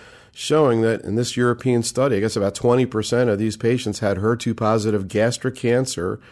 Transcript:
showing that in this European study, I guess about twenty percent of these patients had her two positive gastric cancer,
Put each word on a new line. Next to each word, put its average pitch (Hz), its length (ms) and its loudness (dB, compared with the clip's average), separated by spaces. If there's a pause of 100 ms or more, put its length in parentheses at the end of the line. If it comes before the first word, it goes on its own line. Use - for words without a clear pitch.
(320)
showing 143 500 2
that 113 200 0
in 101 140 -4
this 120 200 -2
European 120 460 2
study, 127 360 0
I - 20 0
guess 107 160 -2
about 101 180 0
twenty 123 320 2
percent 120 460 0
of 104 80 0
these 110 180 -2
patients 117 420 -2
had 101 180 0
her 110 180 0
two 117 180 -4
positive 107 540 0
gastric 117 480 -2
cancer, 117 640 -2 (120)